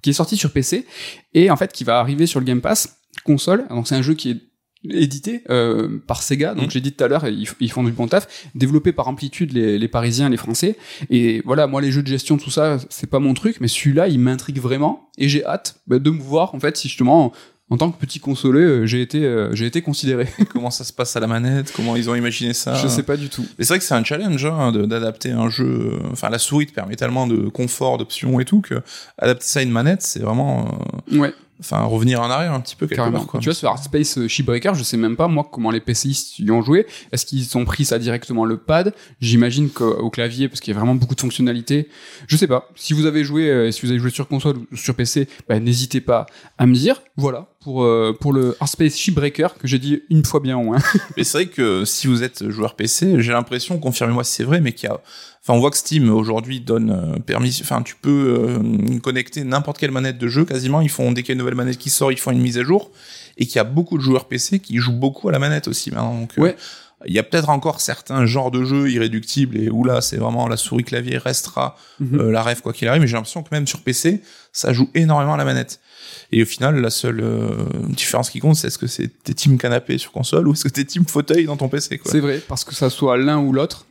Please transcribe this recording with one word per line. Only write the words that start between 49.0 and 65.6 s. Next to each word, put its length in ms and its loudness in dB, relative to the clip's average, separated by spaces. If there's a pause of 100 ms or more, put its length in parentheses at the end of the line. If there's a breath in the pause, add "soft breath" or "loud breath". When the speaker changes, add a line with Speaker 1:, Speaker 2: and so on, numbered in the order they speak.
Speaker 1:
que 120 -6
j'ai 100 2
dit 320 0
une 140 6
fois 160 2
bien 180 -2
au 60 0
moins. 140 2 (200)
<laughs> 180 -4
Speaker 2:
Mais 60 -2
c'est 160 0
vrai 80 0
que 380 0
si 240 -2
vous 160 2
êtes 260 -6
joueur 240 -4
P 140 -4
C, 340 2
j'ai 100 0
l'impression, 460 -2
confirmez-moi 460 -2
si 100 -4
c'est 100 -4
vrai, 160 2
mais 120 2
qu'il 160 -8
y 40 -4
a, 20 -4 (460 loud breath)
enfin, 160 2
on 40 6
voit 100 4
que 60 -4
Steam 340 2
aujourd'hui 500 0
donne, 300 0
euh, 300 -2
permis, 420 -2
enfin, 200 -4
tu 120 -10
peux, 640 0
euh, 400 0
connecter 460 -4
n'importe 340 -4
quelle 140 -2
manette 260 -4
de 80 -2
jeu 180 2
quasiment. 360 -2
Ils 100 2
font, 220 0
dès 100 -2
qu'il 60 -8
y 40 -2
a 20 0
une 40 -2
nouvelle 160 -2
manette 240 -2
qui 120 -8
sort, 200 2
ils 80 -2
font 140 -2
une 80 2
mise 180 0
à 60 0
jour, 260 0 (480 loud breath)
et 80 0
qu'il 100 -4
y 40 4
a 40 4
beaucoup 320 0
de 60 0
joueurs 240 2
P 120 -6
C 200 -2
qui 200 -4
jouent 200 0
beaucoup 300 -2
à 40 2
la 60 2
manette 300 -2